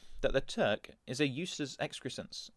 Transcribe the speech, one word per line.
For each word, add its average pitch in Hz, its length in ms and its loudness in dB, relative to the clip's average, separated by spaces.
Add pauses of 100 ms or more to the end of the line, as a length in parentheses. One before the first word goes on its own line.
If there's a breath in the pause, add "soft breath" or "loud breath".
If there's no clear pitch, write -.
(220)
that - 120 4
the 135 80 6
Turk 117 480 2 (160)
is 127 140 -2
a 151 80 6
useless 143 520 -4
excrescence - 760 -6